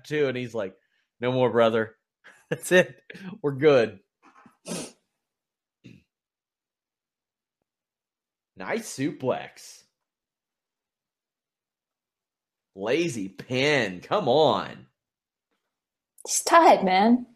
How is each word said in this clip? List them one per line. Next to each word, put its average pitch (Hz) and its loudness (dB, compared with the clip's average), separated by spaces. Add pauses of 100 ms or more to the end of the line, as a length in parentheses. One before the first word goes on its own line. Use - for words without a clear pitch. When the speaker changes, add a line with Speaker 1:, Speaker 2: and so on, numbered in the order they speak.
Speaker 1:
two, 147 -2
and 127 -4
he's 123 -8
like, 101 -8 (460)
"No 123 -2
more, 127 2
brother. 113 2 (280)
<laughs> - -20
That's - -4
it. 180 2 (440)
We're 147 -4
good." 127 2 (4000)
Nice 131 -8
suplex. 123 -8 (3000)
Lazy 117 -4
pin. 127 -4
Come 185 -4
on. 120 0 (1400)
Speaker 2:
He's - -4
tired, 330 6
man. 214 2